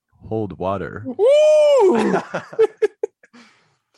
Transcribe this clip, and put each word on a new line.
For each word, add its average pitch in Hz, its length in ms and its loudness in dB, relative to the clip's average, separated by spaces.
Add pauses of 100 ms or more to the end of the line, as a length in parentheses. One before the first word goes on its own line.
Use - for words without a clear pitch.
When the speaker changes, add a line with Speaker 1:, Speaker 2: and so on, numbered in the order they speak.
(260)
Speaker 1:
hold 104 320 -6
water. 92 480 -6
Speaker 2:
Woo! 480 1120 2
Speaker 1:
<laughs> - 60 -4 (1800)